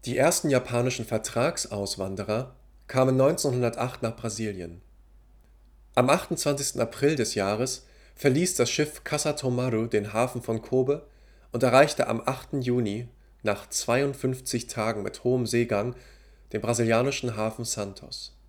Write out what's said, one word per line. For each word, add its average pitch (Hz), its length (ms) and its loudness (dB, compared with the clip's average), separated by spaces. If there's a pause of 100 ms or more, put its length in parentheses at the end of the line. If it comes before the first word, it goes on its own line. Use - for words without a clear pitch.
Die 123 120 -4
ersten 151 340 2
japanischen 123 540 0
Vertragsauswanderer 107 1500 -2 (340)
kamen 131 280 4
neunzehnhundertacht 127 880 2
nach 113 140 -2
Brasilien. 98 640 -8 (1120)
Am 127 160 4
achtundzwanzigsten 143 680 0
April 143 360 2
des 117 180 0
Jahres 107 520 -2 (300)
verließ 143 400 2
das 117 140 2
Schiff - 340 -2
Kasatomaru 127 800 0
den 107 260 0
Hafen 120 300 0
von 113 200 -4
Kobe 131 440 2 (460)
und 123 100 0
erreichte 131 460 6
am 113 160 -2
achten 135 380 -4
Juni 120 460 0 (340)
nach 104 260 -2
zweiundfünfzig 131 1000 -2
Tagen 107 360 -4
mit 98 200 -8
hohem 123 240 4
Seegang 117 480 0 (580)
den 107 80 -2
brasilianischen 117 760 0
Hafen 113 280 -4
Santos. - 720 -8 (120)